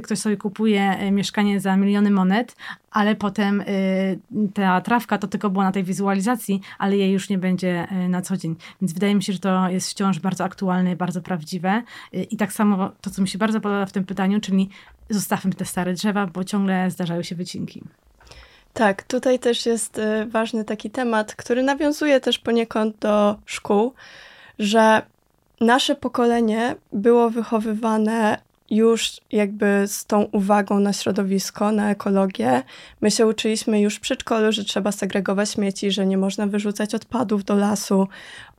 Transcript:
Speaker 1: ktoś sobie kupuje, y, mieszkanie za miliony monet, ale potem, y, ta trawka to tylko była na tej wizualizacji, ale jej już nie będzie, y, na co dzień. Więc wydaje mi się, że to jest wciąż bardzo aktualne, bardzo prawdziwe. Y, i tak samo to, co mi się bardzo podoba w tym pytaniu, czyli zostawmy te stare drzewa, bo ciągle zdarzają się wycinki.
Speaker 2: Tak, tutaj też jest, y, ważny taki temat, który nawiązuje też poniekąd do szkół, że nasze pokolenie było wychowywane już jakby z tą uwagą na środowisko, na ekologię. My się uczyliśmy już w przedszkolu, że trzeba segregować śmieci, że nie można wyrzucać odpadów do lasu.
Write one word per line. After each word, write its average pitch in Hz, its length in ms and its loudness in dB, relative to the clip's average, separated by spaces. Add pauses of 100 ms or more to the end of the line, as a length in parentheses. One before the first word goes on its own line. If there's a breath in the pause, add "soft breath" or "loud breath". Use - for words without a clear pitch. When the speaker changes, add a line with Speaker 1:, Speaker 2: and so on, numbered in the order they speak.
Speaker 1:
ktoś 214 160 -4
sobie 214 180 -2
kupuje, 202 680 0
y, 202 80 0
mieszkanie 202 500 0
za 190 160 2
miliony 202 340 4
monet, 196 460 2 (400 loud breath)
ale 214 200 2
potem, 202 440 0
y, 190 580 -2 (360)
ta 185 260 2
trawka 226 380 0
to 202 100 -6
tylko 202 220 -2
była 190 140 0
na 190 80 2
tej 190 120 -2
wizualizacji, 196 760 -2 (180 loud breath)
ale 196 180 0
jej 190 160 2
już 190 160 -2
nie 196 100 0
będzie, 180 540 0
y, 180 160 -2
na 180 140 0
co 185 140 -4
dzień. 160 200 -4 (260 loud breath)
Więc 180 100 0
wydaje 202 220 2
mi 202 80 4
się, 208 100 -2
że 185 60 -4
to 185 300 2
jest 180 220 -2
wciąż 196 280 0
bardzo 180 260 -2
aktualne, 185 520 0
bardzo 180 260 -4
prawdziwe. 185 600 -2 (320 loud breath)
Y, 180 80 -4
i - 140 -8
tak 202 160 -2
samo 202 380 2 (100)
to, 196 100 -10
co 190 120 -2
mi 190 60 0
się 190 100 -8
bardzo 214 220 0
podoba 202 260 -2
w 196 60 -10
tym 196 120 -2
pytaniu, 196 360 0
czyli 190 280 0 (420 loud breath)
zostawmy 190 440 -2
te 190 100 -8
stare 180 280 -4
drzewa, 202 340 -2
bo 175 180 -6
ciągle 190 460 0
zdarzają 170 320 -4
się 170 120 -8
wycinki. - 480 -8 (920 loud breath)
Speaker 2:
Tak, 196 280 2
tutaj 254 360 0
też 240 280 0
jest, 233 320 -2
y, 214 280 -2
ważny 226 380 -2
taki 214 260 -8
temat, 220 440 -2
który 247 280 -2
nawiązuje 285 580 2
też 240 180 -2
poniekąd 226 600 0
do 208 380 2 (100)
szkół, 220 480 0 (640 loud breath)
że 220 440 4 (580)
nasze 254 340 4
pokolenie 233 840 0 (160)
było 233 380 6
wychowywane 220 1160 0 (240)
już 220 500 2 (120)
jakby 202 540 2
z - 180 -6
tą 208 180 2
uwagą 202 580 2
na 202 120 2
środowisko, 196 800 -2
na 208 180 0
ekologię. 208 720 0 (380 loud breath)
My 214 100 4
się 226 160 4
uczyliśmy 220 540 0
już 208 160 2
w - 40 -14
przedszkolu, 226 520 0
że 214 120 -2
trzeba 208 280 -2
segregować 202 580 -2
śmieci, 202 400 -2
że 190 160 0
nie 190 120 2
można 196 280 -2
wyrzucać 208 480 -2
odpadów 214 500 -2
do 202 120 0
lasu. 202 520 2 (500 loud breath)